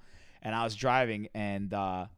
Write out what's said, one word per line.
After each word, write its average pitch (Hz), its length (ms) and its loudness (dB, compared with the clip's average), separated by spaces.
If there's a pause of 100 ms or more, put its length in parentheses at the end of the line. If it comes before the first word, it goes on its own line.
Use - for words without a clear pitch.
(420)
And 110 120 -4
I 117 100 2
was 110 120 -2
driving, 117 560 2
and, 101 400 -2
uh, 92 340 -2 (120)